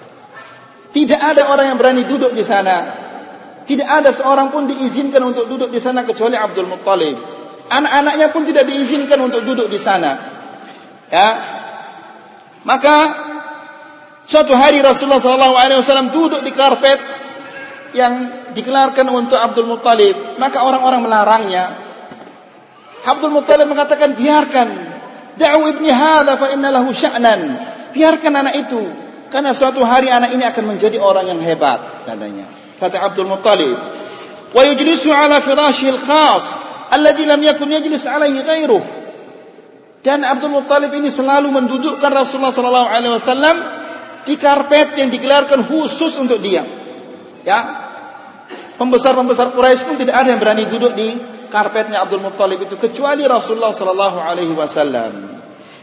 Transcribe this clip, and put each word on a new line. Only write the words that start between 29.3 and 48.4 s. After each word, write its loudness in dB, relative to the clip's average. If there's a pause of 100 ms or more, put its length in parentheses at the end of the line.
suatu 0
hari 4
anak 2
ini 0
akan -2
menjadi 0
orang 2
yang -4
hebat," -2
katanya. -12 (280)
Kata -4
Abdul -4
Muttalib, 0 (760)
"Wa 6
yujlisu 2
ala 4
firashil 2
khas, 2 (360)
alladhi 4
lam 2
yakun 0
yajlis -2
alaihi -2
ghairuh." 0 (1200)
Dan 0
Abdul -2
Muttalib 0
ini -2
selalu 0
mendudukkan 0
Rasulullah 0
sallallahu 2
alaihi 0
wasallam 2 (720)
di 0
karpet 2
yang 0
digelarkan 2
khusus -2
untuk 0
dia. -2 (840)
Ya. 2 (1160)